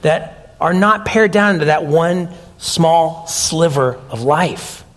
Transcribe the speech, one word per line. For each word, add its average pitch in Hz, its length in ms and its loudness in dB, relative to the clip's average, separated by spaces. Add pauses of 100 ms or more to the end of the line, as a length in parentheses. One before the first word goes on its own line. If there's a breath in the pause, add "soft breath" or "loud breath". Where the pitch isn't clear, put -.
that - 580 -4
are 160 120 0
not 208 320 2
pared 220 280 2
down 202 220 2
into 156 120 0
that 156 180 2
one 170 440 0 (300 loud breath)
small 165 680 0
sliver 139 840 -2
of 113 140 -8
life. 151 640 -2 (120)